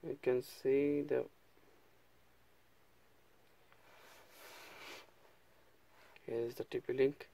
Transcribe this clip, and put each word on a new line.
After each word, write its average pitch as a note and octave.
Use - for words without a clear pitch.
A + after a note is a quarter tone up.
You -
can B2+
see C#3+
the, C3+
here A#2
is A#2+
the A2+
T -
P -
link C3+